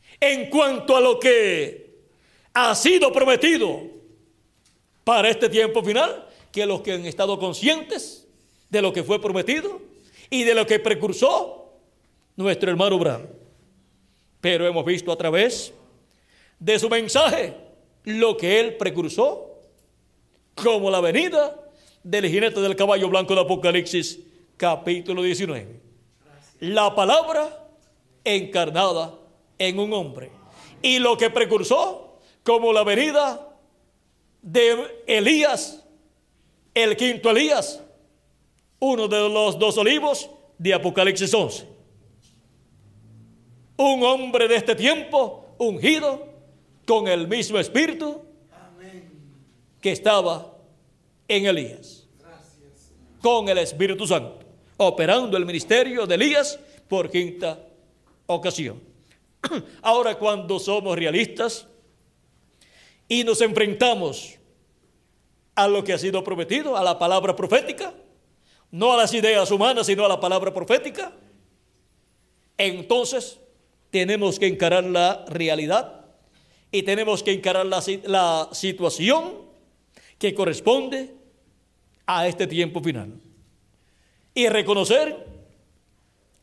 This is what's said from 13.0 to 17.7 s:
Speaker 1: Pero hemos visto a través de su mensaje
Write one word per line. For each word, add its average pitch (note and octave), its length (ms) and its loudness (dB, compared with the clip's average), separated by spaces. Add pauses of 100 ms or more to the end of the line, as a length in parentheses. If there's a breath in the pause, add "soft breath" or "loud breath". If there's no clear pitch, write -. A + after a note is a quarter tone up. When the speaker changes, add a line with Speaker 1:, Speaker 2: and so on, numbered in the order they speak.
Speaker 1:
Pero F3 260 0
hemos E3+ 180 -2
visto F3 280 -2
a D#3+ 40 -4
través F#3 560 -2 (840 soft breath)
de G#3+ 200 0
su A3 100 0
mensaje A#3 680 0 (500)